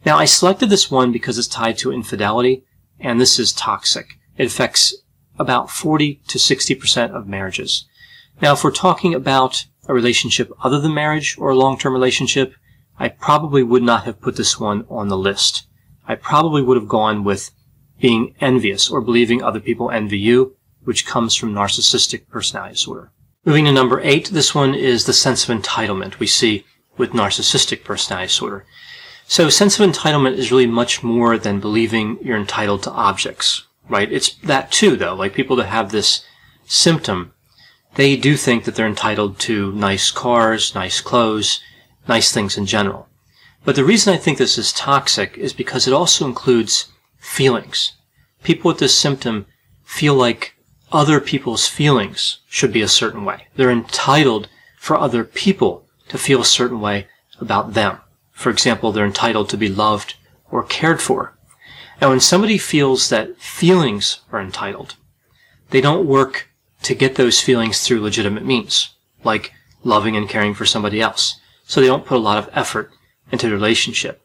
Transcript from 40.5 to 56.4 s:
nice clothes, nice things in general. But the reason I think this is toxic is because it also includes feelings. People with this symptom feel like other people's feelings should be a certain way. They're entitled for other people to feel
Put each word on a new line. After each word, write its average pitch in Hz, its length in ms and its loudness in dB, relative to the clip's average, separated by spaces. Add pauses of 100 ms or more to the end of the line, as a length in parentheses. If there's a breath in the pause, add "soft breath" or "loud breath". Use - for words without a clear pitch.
nice 92 260 -4
clothes, 110 600 0 (460 soft breath)
nice 113 260 2
things 101 260 -2
in 101 80 -4
general. 101 420 -2 (560 soft breath)
But 139 120 0
the 139 80 2
reason 202 280 4
I 160 60 2
think 143 180 -2
this 120 220 0
is - 160 -4
toxic - 640 -2
is - 160 -6
because - 320 -4
it 131 80 2
also 165 320 2
includes 120 680 0 (240)
feelings. - 760 -2 (500)
People 170 260 0
with 165 100 0
this - 180 2
symptom 123 500 -2 (380)
feel 147 300 0
like 120 400 0 (380)
other 147 260 4
people's 127 480 -4
feelings - 800 0
should 117 280 -2
be 113 80 2
a 101 60 -2
certain 110 360 0
way. 95 220 -8 (100)
They're 127 140 4
entitled 120 800 2 (280 soft breath)
for - 200 0
other 120 260 0
people - 600 -2 (220)
to 135 100 -10
feel 131 240 2